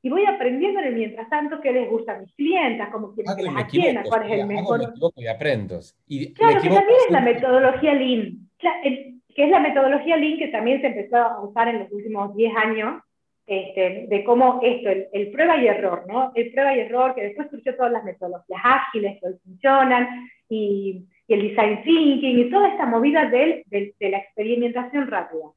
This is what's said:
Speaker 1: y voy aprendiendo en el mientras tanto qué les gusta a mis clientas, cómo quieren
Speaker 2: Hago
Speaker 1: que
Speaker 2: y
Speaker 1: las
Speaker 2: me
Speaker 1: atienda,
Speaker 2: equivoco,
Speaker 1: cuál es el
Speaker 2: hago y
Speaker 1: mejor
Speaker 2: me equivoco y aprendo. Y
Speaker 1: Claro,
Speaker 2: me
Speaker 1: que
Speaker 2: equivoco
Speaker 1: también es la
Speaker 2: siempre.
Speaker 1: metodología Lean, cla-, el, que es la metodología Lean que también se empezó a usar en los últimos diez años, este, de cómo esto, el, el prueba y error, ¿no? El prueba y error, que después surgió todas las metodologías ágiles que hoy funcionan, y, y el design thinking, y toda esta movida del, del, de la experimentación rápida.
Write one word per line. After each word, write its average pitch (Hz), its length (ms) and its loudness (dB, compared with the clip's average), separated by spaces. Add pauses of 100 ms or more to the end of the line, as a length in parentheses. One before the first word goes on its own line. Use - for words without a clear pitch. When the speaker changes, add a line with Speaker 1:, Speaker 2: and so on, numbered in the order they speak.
Speaker 1:
y 254 80 -4
voy 392 160 2
aprendiendo 392 540 -2
en 302 60 -4
el 247 100 -4
mientras 226 340 -8
tanto 302 300 -4
qué 285 120 -2
les 247 160 0
gusta 226 280 -4
a - 20 -16
mis 190 160 -20
clientas, 285 560 -2
cómo 214 240 -10
quieren 214 160 -8
Speaker 2:
Hago 196 60 -4
Speaker 1:
que 202 60 -6
Speaker 2:
y - 20 -4
Speaker 1:
las 147 100 -6
Speaker 2:
me 127 60 -4
Speaker 1:
atienda, 175 400 0
Speaker 2:
equivoco, - 80 -8
Speaker 1:
cuál 220 140 2
es 208 100 -4
el 208 80 0
Speaker 2:
hago 202 120 -4
y - 40 -4
Speaker 1:
mejor 226 220 -2
Speaker 2:
me 165 60 -2
equivoco 151 380 -4
y 113 60 -8
aprendo. 113 520 -4 (280)
Y 139 260 -8
Speaker 1:
Claro, 440 200 6
Speaker 2:
me 392 60 2
Speaker 1:
que - 60 0
Speaker 2:
equivoco 403 140 6
Speaker 1:
también 440 180 6
es 466 140 4
la 277 100 4
Speaker 2:
siempre. 240 120 4
Speaker 1:
metodología 262 600 2
Lean, 247 380 0 (260)
cla-, 349 240 -2
el, - 400 -6 (100)
que 285 120 2
es 285 60 4
la 359 100 6
metodología 285 560 2
Lean 311 220 0
que 311 100 -4
también 240 320 0
se 285 80 -2
empezó 208 280 -4
a 233 240 2
usar 220 280 -2
en 226 100 -4
los 196 140 -10
últimos 202 420 -8
diez 220 220 2
años, 220 440 -2 (460)
este, 190 640 -4
de 202 160 -2
cómo 254 380 4
esto, 240 260 0
el, 190 240 -2
el 202 180 -6
prueba 330 280 2
y 240 100 2
error, 185 400 -2
¿no? 254 260 -4
El 233 160 -2
prueba 269 240 2
y 247 60 0
error, 254 340 0
que 208 80 -6
después 208 280 -8
surgió 254 260 -8
todas 247 160 0
las 220 100 -4
metodologías 180 640 -12
ágiles 208 560 0
que 180 80 -8
hoy 190 60 -8 (100)
funcionan, 247 840 2 (200)
y, 196 560 -4 (240)
y 214 60 4
el 202 140 2
design 214 360 0
thinking, 277 540 4
y 240 120 2
toda 392 200 4
esta 320 160 -2
movida 269 400 4
del, 262 400 2
del, 202 340 -6
de 196 100 -2
la 196 80 -2
experimentación 240 880 -4
rápida. 165 380 -6 (120)